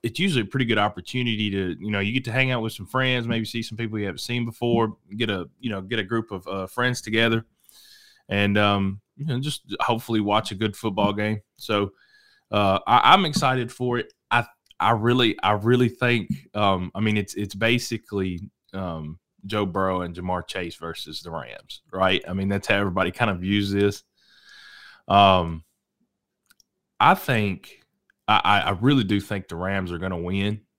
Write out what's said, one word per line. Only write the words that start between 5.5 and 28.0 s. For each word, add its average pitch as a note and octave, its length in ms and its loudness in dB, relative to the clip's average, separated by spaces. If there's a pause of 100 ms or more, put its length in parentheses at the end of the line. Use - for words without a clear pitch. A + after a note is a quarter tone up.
you B2 120 -6
know, F#2+ 100 -4
get G2+ 160 -6
a G#2+ 60 -2
group A2+ 260 -4
of, F#2+ 180 -10
uh, F#2+ 200 -6
friends B2 340 -2
together A2+ 420 2 (880)
and, G2+ 260 2
um, G2+ 460 2 (160)
you C#3+ 80 -8
know, C3 140 -2
just C#3 240 -6 (160)
hopefully A2+ 400 0
watch G#2 320 0
a G2+ 40 -8
good G#2 200 -2
football G2+ 360 0
game. G#2 300 -2 (160)
So, G2+ 360 -2 (580)
uh, G2+ 340 2
I, B2+ 280 6
I'm G3 120 6
excited C3 460 0
for B2 260 -4
it. - 160 -6 (160)
I, A#2+ 160 2 (340)
I G2+ 120 4
really, A#2 500 2
I G2+ 120 4
really A#2 360 4
think, A#2+ 400 -2 (240)
um, G2 400 0
I G2+ 60 -8
mean, G#2+ 180 2
it's, G2 160 -4
it's G2+ 220 -8
basically, G2+ 960 -2 (220)
um, E2 440 -8 (300)
Joe G#2 180 -2
Burrow F#2 360 -2
and F2 140 -8
Ja'Marr F2+ 300 -4
Chase F2+ 300 -8
versus E2 460 -12
the E2+ 100 -14
Rams, C2+ 500 -14 (100)
right? F#2+ 360 2
I F2+ 60 -6
mean, F#2+ 160 -2
that's G2 180 -2
how G#2+ 80 4
everybody F#2+ 340 0
kind A2 220 0
of F2+ 80 -4
views G2 320 0
this. G2+ 320 0 (1040)
Um, F#2 560 6 (1400)
I D#3+ 160 6
think, G#2 680 -2 (460)